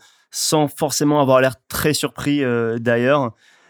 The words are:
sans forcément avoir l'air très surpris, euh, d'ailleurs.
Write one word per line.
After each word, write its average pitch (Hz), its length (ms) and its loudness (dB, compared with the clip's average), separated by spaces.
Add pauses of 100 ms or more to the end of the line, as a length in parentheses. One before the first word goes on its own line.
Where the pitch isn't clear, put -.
(340)
sans 156 320 0
forcément 151 540 0
avoir 131 200 4
l'air 131 140 0 (140)
très - 260 -2
surpris, 143 480 -2
euh, 117 380 -2
d'ailleurs. 120 540 2 (360)